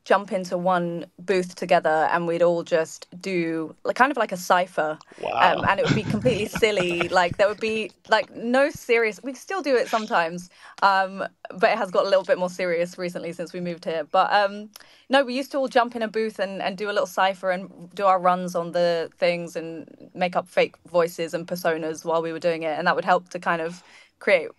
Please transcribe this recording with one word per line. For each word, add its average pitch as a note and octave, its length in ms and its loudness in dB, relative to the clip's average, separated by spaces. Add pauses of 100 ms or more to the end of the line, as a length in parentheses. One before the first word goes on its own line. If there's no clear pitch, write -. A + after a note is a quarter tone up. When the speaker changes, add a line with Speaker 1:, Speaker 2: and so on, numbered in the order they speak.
Speaker 1:
jump G3+ 300 2
into F#3 240 -4
one F3 480 0 (120)
booth F3+ 380 -2
together E3+ 560 2
and E3+ 160 0
we'd E3+ 140 0
all E3+ 220 4
just - 440 -2 (140)
do, E3 520 -4 (120)
like, - 100 -2
kind C4+ 160 4
of C4 60 -8
like G#3+ 160 -2
a F#3 40 -4
cipher. F3+ 640 0 (180)
Speaker 2:
Wow. - 380 2
Speaker 1:
Um, - 100 -2
and - 140 2
it - 60 0
would - 80 2
be G#3+ 100 -2
completely G#3+ 420 -2
Speaker 2:
<laughs> - 160 -8
Speaker 1:
silly. F3+ 460 0
Like, F3 300 2
there G3+ 100 4
would G#3 140 -6
be, A3 300 -4 (180)
like, G#3+ 260 2
no B3+ 340 2
serious, A3+ 540 0
we A#3 120 -8
still F#4+ 260 -8
do C#4 160 0
it G#3+ 100 0
sometimes, F3+ 600 -2 (340)
um, F#3+ 420 0 (320)
but G3 140 6
it G#3 60 0
has G3 140 -4
got F#3+ 140 2
a G3 40 -2
little F#3+ 160 2
bit F#3+ 120 2
more F3+ 120 -2
serious F3 480 -2
recently F3 340 -8
since E3 220 -10
we F#3 80 -8
moved F3 240 -8
here. D#3+ 180 -4
But, F#3 300 2
um, G#3 360 0 (400)
no, C4+ 140 6
we B3 100 -4
used C4+ 200 -4
to D4 60 -4
all C4 100 0
jump A#3+ 260 2
in A3+ 60 -6
a A3 80 -2
booth A3 300 -4
and, F#3+ 220 -4
and F#3+ 160 -4
do G#3 120 -6
a - 40 -2
little G3+ 140 2
cipher F#3+ 440 0
and F3+ 440 -8
do G3+ 100 0
our F#3 140 6
runs F3+ 340 2
on E3+ 200 -4
the E3+ 440 2
things F3 380 0
and E3 580 -12
make F3+ 220 -2
up F3+ 140 -2
fake - 260 0 (140)
voices E3+ 440 0
and E3+ 140 -6
personas D#3+ 560 -4
while E3 180 0
we E3 120 -4
were D#3+ 60 -8
doing E3 240 -2
it. D#3 140 -4
And F3 80 -4
that E3 120 2
would E3+ 80 -2
help F3+ 240 2
to F3+ 100 -8
kind F3 220 -2
of F3 200 -8 (380)
create F3 400 2